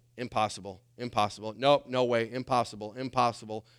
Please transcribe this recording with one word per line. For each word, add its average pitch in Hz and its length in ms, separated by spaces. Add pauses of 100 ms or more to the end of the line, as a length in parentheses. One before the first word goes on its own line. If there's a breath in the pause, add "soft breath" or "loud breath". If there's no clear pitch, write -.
(160)
impossible, 104 640 (160)
impossible. 107 600
Nope, 135 320
no 127 160
way, 117 260
impossible, 117 600
impossible." 117 760 (120)